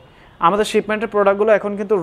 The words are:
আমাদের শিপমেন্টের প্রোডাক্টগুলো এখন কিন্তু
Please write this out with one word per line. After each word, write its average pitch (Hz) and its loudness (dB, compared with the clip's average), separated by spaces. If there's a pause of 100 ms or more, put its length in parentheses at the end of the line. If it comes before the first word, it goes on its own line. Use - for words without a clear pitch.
(460)
আমাদের 202 2
শিপমেন্টের 214 -2
প্রোডাক্টগুলো 202 2
এখন 202 -6
কিন্তু 214 -2